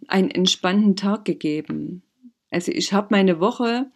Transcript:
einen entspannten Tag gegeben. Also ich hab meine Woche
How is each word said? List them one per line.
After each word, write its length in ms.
einen 240
entspannten 680
Tag 280
gegeben. 760
Also 200
ich 220
hab 180
meine 300
Woche 560